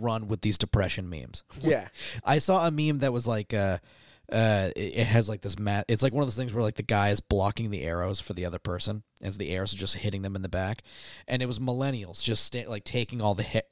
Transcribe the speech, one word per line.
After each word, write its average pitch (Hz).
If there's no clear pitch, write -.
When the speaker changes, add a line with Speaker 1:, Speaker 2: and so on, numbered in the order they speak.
Speaker 1:
run 113
with 104
these 104
depression 92
memes. 76
<laughs> 139
Speaker 2:
Yeah. 131
Speaker 1:
I 143
saw 175
a 165
meme 151
that 135
was 120
like, 110
uh, 98
uh, 107
it, 92
it 113
has, 110
like, 107
this 98
ma-, 101
it's 110
like 127
one 143
of 135
those 113
things 123
where, 117
like, 107
the -
guy 101
is 101
blocking 101
the 90
arrows 90
for -
the 90
other 87
person, 107
and 98
so 101
the 87
arrows 95
are -
just 95
hitting 98
them 98
in 95
the 95
back, 95
and 127
it -
was 123
millennials 123
just 113
sta-, 123
like, 107
taking 120
all 104
the 101
hi-, -